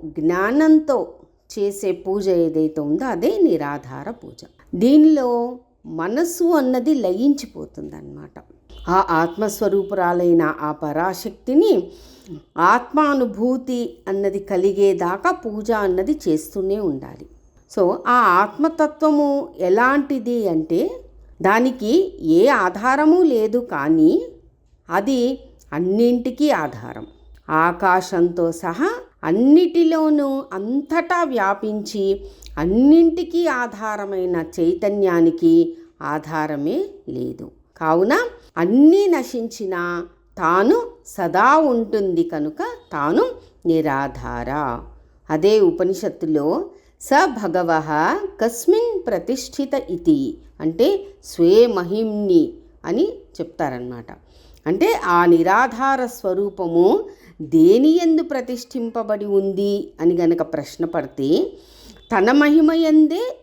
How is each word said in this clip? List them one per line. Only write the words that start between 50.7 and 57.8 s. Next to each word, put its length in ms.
స్వే 420
మహిమ్ని 840
అని 280
చెప్తారన్నమాట. 960
అంటే, 380
ఆ 200
నిరాధార 840
స్వరూపము 960
దేని 600